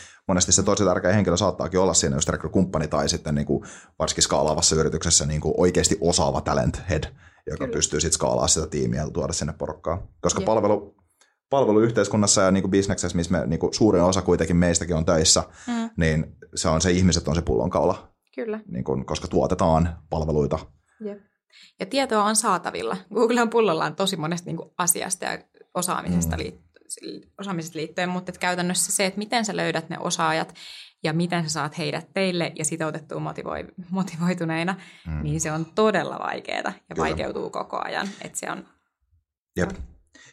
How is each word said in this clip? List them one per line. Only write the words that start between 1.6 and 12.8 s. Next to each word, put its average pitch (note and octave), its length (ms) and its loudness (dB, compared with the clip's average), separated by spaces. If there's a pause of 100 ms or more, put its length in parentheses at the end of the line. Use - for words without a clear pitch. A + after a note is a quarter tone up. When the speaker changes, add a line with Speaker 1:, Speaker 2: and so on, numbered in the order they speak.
Speaker 1:
olla F#2 140 4
siinä D#2 220 2
just D2+ 140 -2
rekrykumppani D#2 580 -2
tai D2+ 220 0
sitten D#2+ 260 -4
niin D2 120 -2
kun - 180 -2 (340)
varsinkin D#2+ 240 -2
skaalaavassa D2+ 520 2
yrityksessä D#2 500 2
niin D2+ 160 -2
kun D2+ 160 -2
oikeasti E2 440 4
osaava D2+ 400 2
talent C#2 480 0
head, D#2 140 0 (440)
joka D2+ 180 -8
Speaker 2:
Kyllä. A#3+ 100 -6
Speaker 1:
pystyy - 260 -2
sit D#2+ 120 0
skaalaa B1 340 0
sitä D#2 200 0
tiimiä C2 340 -2
ja D#2 80 -4
tuoda D2+ 240 -4
sinne D#2 240 -4
porukkaa. - 500 -6 (140)
Koska F2+ 200 0
Speaker 2:
Jep. F#2+ 40 -6
Speaker 1:
palvelu, G#2 500 2 (540)
palveluyhteiskunnassa G#2+ 920 4
ja F#2+ 100 6
niinku G2 180 2
bisneksessä, F#2+ 460 2